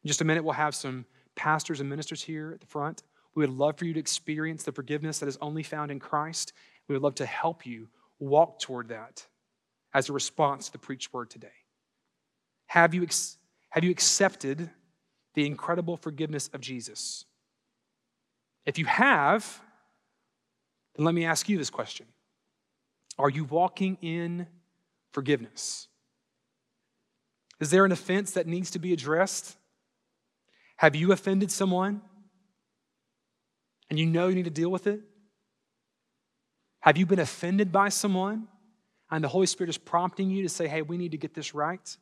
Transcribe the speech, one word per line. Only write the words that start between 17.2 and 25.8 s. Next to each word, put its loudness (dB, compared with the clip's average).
If -2
you 0
have, 4
then 0
let 2
me 0
ask -2
you 2
this -4
question. -8
Are 2
you -2
walking 0
in -4
forgiveness? -2